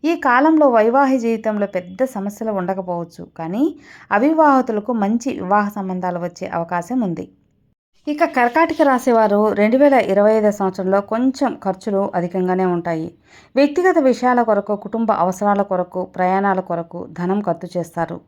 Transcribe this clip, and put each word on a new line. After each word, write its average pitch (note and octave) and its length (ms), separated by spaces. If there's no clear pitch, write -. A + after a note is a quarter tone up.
ఈ E4 160
కాలంలో D4 480
వైవాహిక B3+ 520
జీవితంలో A3 460
పెద్ద F#3 380
సమస్యలు G#3+ 480
ఉండకపోవచ్చు, F3+ 720
కానీ F3+ 280
అవివాహితులకు B3+ 800
మంచి A3+ 400
వివాహ G3+ 360
సంబంధాలు F#3 520
వచ్చే F3 260
అవకాశం F3 540
ఉంది. E3+ 260
ఇక D4+ 180
కర్కాటక D#4 580
రాశి C4 300
వారు G#3+ 260
రెండు G#3 240
వేల C#4 280
ఇరవై G3+ 280
ఐదో G#3+ 180
సంవత్సరంలో F#3+ 500
కొంచెం B3 540
ఖర్చులు G3 460
అధికంగానే F3+ 520
ఉంటాయి. E3+ 400
వ్యక్తిగత E4+ 440
విషయాల B3 440
కొరకు, G#3 340
కుటుంబ A3 360
అవసరాల G3 500
కొరకు, F3+ 420
ప్రయాణాల F#3 560
కొరకు E3+ 400
ధనం F3+ 280
ఖర్చు F3 300
చేస్తారు. E3+ 460